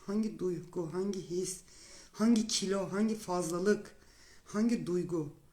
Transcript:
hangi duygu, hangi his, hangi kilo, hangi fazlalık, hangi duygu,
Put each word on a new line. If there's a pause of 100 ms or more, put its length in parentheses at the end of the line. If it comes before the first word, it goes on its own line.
hangi
duygu,
hangi
his, (500)
hangi
kilo,
hangi
fazlalık, (500)
hangi
duygu, (200)